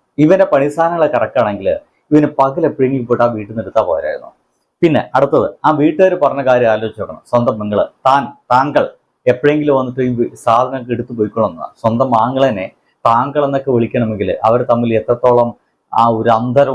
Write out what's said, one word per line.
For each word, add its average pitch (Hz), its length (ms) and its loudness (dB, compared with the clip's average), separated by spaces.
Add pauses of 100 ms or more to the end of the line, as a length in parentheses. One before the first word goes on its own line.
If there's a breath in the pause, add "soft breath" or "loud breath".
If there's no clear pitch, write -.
(260)
ഇവന്റെ 185 280 4
പണി 139 220 2
സാധനങ്ങളൊക്കെ 165 460 0
ഇറക്കുകയാണെങ്കിൽ 104 480 -2 (420)
ഇവന് 151 160 4 (120)
പകൽ 135 300 0
എപ്പോഴെങ്കിലും 131 400 -2
പോയിട്ട് 117 180 2
ആ - 80 2
വീട്ടിൽ 107 160 -10
നിന്ന് 110 140 -6
എടുത്താൽ 101 240 -2
പോരായിരുന്നു. 73 420 -6 (500)
പിന്നെ 151 200 2 (140)
അടുത്തത്, 135 320 2 (200)
ആ - 20 4 (100)
വീട്ടുകാർ 165 420 2
പറഞ്ഞ 139 260 0
കാര്യം 123 260 4
ആലോചിച്ച് 107 280 -6
നോക്കണം. 85 200 -12 (100)
സ്വന്തം 120 280 0
പെങ്ങള്, 104 240 -2 (220)
താൻ, 135 160 4 (300)
താങ്കൾ 135 320 2 (480)
എപ്പോഴെങ്കിലും 147 480 0
വന്നിട്ട് 127 280 -6
ഈ - 20 0 (100)
വി-, 120 120 -2 (140)
സാധനമൊക്കെ 123 500 0
എടുത്ത് 117 220 -8
പോയിക്കൊള്ളുന്ന 101 480 -4 (160)
സ്വന്തം 117 280 0 (120)
ആങ്ങളെനെ 123 440 0 (420)
താങ്കൾ 135 400 0
എന്നൊക്കെ 139 280 -2
വിളിക്കണമെങ്കിൽ 110 540 -2 (180)
അവർ 117 120 2 (120)
തമ്മിൽ 117 280 0
എത്രത്തോളം 120 500 2 (500)
ആ 113 40 6 (140)
ഒരു 110 200 -2
അന്തരം 127 380 0